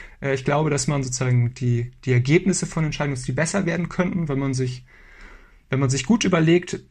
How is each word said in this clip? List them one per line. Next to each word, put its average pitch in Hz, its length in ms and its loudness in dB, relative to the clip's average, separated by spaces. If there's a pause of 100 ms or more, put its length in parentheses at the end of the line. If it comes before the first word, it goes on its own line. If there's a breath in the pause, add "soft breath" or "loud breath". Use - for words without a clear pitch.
(200 loud breath)
Äh, 139 140 0
ich 131 100 -4
glaube, 147 260 0
dass 139 160 -2
man 143 160 0
sozusagen 123 520 0
die, 120 380 -2 (120)
die 127 80 0
Ergebnisse 156 540 2
von 160 180 -2
Entscheidungen, 147 320 -2
dass 123 80 -8
die 135 80 -2
besser 160 340 -2
werden 170 220 -2
könnten, 180 400 -2
wenn 135 100 -2
man 135 160 -2
sich, 127 300 -4 (840 loud breath)
wenn 135 120 0
man 135 100 2
sich 139 140 -2
gut 226 200 2
überlegt, 175 560 2 (100)